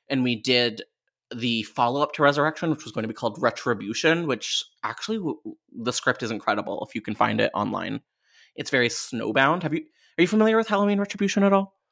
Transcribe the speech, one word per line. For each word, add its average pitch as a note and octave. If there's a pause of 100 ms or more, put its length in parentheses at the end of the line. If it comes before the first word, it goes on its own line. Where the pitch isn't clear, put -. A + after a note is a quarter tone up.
And C3+
we A#2+
did A#2+ (520)
the A#2
follow-up C3+
to D#3
Resurrection, D3+
which D3+
was A2+
going A2+
to A2
be A2
called G#2+
Retribution, A#2+
which - (220)
actually D#3
w-, F3
w-, - (200)
the A#2
script -
is A2+
incredible G#2
if -
you A2
can G#2+
find A2
it G#2+
online. G#2 (540)
It's -
very B2
snowbound. C3
Have D3
you, E3+ (360)
are E3+
you F3+
familiar A3
with A3
Halloween G3+
Retribution G3
at G3
all? G3 (180)